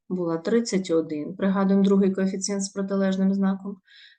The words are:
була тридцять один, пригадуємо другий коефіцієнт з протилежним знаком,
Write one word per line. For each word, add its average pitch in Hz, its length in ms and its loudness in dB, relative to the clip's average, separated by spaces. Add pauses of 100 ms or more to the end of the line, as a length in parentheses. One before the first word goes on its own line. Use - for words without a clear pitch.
була 170 280 -2
тридцять 190 540 0
один, 156 440 -2
пригадуємо 196 480 2
другий 196 280 4
коефіцієнт 190 520 -2
з 196 60 -6
протилежним 196 640 0
знаком, 196 480 -2 (380)